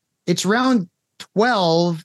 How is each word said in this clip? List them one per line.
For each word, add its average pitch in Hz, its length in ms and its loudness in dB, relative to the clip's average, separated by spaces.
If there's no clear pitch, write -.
"It's 175 180 -2
round 233 440 0
twelve 175 720 0